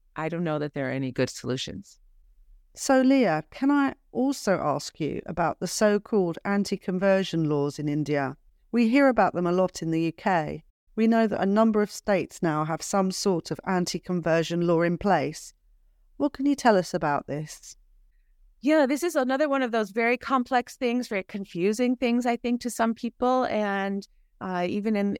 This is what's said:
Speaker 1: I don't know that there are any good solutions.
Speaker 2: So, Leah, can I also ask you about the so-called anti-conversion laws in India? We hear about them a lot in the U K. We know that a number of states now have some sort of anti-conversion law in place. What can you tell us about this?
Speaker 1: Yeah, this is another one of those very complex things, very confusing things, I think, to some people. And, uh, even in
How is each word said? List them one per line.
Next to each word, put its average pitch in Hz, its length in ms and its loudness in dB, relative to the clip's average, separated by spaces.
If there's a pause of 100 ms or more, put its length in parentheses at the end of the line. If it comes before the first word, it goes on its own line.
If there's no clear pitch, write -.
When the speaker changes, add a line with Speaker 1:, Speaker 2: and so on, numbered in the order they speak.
(180)
Speaker 1:
I 160 100 -4
don't 170 160 -4
know 151 160 -2
that 147 140 -6
there 135 160 -4
are - 20 -4
any 131 200 -4
good - 180 0
solutions. - 680 -8 (760)
Speaker 2:
So, 262 280 2
Leah, 247 500 4
can 269 200 -2
I 285 240 0 (160)
also 247 460 0
ask 143 420 -4
you 139 260 -4
about 165 340 -4
the 185 80 -6
so-called 208 760 0
anti-conversion 190 1080 0
laws 143 300 -2
in 151 80 -6
India? 143 480 -2 (360)
We 226 180 4
hear 277 180 6
about 220 260 4
them 175 140 0
a 175 40 2
lot 185 300 0
in 165 100 -2
the 165 120 0
U 160 80 -2
K. 156 520 -2 (320)
We 220 120 4
know 226 200 4
that 208 140 -4
a 190 40 2
number 214 360 4
of 202 100 -2
states - 500 -2
now 156 240 0
have 160 160 -4
some 190 300 0
sort 180 400 -2
of 156 140 -8
anti-conversion 170 1000 0
law 170 140 4
in 170 160 0
place. 160 560 -2 (640)
What 285 160 0
can 269 120 -4
you 285 100 2
tell 220 220 4
us 180 160 -2
about 156 340 -2
this? - 500 -12 (840)
Speaker 1:
Yeah, 294 240 4
this 262 180 0
is 339 120 -2
another 269 340 0
one 269 140 0
of 233 80 -2
those 220 180 -2
very 233 280 0
complex 247 580 -2
things, 240 320 -2
very 196 160 -4
confusing 214 720 -2
things, 240 300 0
I 240 100 0
think, 240 260 -4
to 247 80 -6
some 226 240 -2
people. 247 520 -2
And, 196 640 -4 (320)
uh, 180 300 -4
even 208 260 -2
in 202 240 0